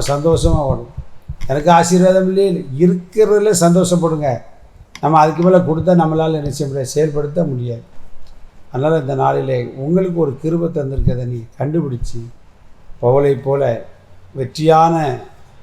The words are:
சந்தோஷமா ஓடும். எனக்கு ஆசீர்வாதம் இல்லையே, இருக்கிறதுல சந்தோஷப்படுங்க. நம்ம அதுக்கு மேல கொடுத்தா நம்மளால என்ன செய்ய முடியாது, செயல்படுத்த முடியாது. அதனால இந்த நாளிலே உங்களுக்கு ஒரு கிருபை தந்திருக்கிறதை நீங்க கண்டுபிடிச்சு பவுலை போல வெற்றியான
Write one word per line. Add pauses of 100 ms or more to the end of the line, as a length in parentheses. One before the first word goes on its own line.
சந்தோஷமா
ஓடும். (600)
எனக்கு
ஆசீர்வாதம்
இல்லையே, (140)
இருக்கிறதுல
சந்தோஷப்படுங்க. (600)
நம்ம
அதுக்கு
மேல
கொடுத்தா
நம்மளால
என்ன
செய்ய
முடியாது,
செயல்படுத்த
முடியாது. (920)
அதனால
இந்த
நாளிலே
உங்களுக்கு
ஒரு
கிருபை
தந்திருக்கிறதை
நீங்க (140)
கண்டுபிடிச்சு (760)
பவுலை
போல (520)
வெற்றியான (480)